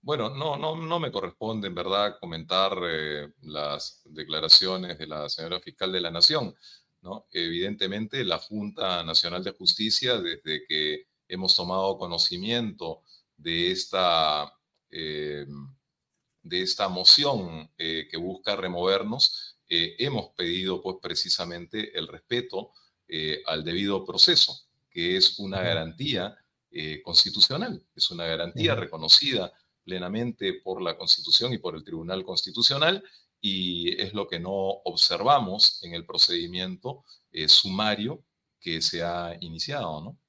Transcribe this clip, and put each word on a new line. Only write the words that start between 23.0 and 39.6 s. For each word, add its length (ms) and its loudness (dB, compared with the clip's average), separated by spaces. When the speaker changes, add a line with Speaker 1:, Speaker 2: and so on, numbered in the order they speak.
Speaker 1:
eh, 380 -4
al 180 -2
debido 400 0
proceso, 640 4
que 260 0
es 220 4
una 200 -4
Speaker 2:
Ujú. 80 2
Speaker 1:
garantía, 680 -2
eh, 260 -6
constitucional, 800 2
es 160 0
una 160 -6
garantía 460 0
Speaker 2:
Ujú. 100 -2
Speaker 1:
reconocida 680 2
plenamente 680 -2
por 160 -4
la 160 -2
Constitución 560 2
y 60 -2
por 180 -6
el 80 -14
Tribunal 400 -6
Constitucional, 800 2
y 600 -2
es 140 -6
lo 120 -2
que 140 -6
no 100 -6
observamos 1300 2
en 80 -10
el 140 -8
procedimiento, 960 -2
eh, 180 -2
sumario 760 2
que 220 -4
se 240 -2
ha 360 -4
iniciado, 640 -6